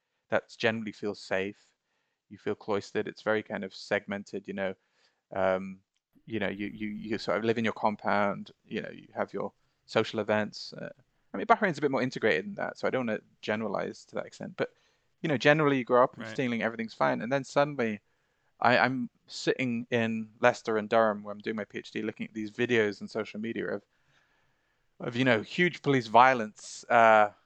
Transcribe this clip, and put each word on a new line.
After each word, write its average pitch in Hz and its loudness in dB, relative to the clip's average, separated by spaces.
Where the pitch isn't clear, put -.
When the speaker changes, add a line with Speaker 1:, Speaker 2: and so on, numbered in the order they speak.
Speaker 1:
that - -2
generally 110 -2
feels 104 -8
safe. 98 -4
You 104 -18
feel 104 -4
cloistered. 101 -4
It's - -12
very 107 0
kind 101 -8
of 95 -12
segmented, 101 -6
you 98 -10
know. 98 -4
Um, 95 -2
you 110 -6
know, 98 -2
you, 101 -6
you, 107 -10
you 104 -6
sort - -2
of 107 -2
live 113 0
in 117 -2
your 107 -2
compound, 104 -2
you 110 -8
know, 76 -10
you 87 -18
have 107 -4
your 101 -8
social 110 -2
events. 107 -4
Uh, - -12
I - -10
mean, 214 -8
Bahrain's 185 2
a 143 -10
bit 147 2
more 131 0
integrated 104 0
than 101 -10
that, 95 -6
so - -2
I 98 0
don't 127 -2
wanna 110 -2
generalize 104 -4
to - -16
that 110 -6
extent. - -14
But, - -4
you 165 -4
know, 147 0
generally 147 4
you 127 0
grow 123 6
up - 0
and 113 -12
Speaker 2:
Right. 110 -12
Speaker 1:
feeling 120 -2
everything's 113 -4
fine, 135 0
and 117 -6
then 135 0
suddenly 135 -2
I, 120 4
I'm 123 2
sitting 120 -2
in 113 -2
Leicester 117 2
and 104 -4
Durham, 107 2
where 104 -10
I'm 104 -14
doing 113 -6
my 104 -6
P - -12
H - -12
D, 110 -6
looking 107 -8
at - -16
these 107 -8
videos 113 0
on 104 -10
social 107 -8
media 110 -6
of, 104 -6
of, 123 -6
you 127 2
know, 117 4
huge 175 0
police 131 2
violence, 117 4
uh, 110 8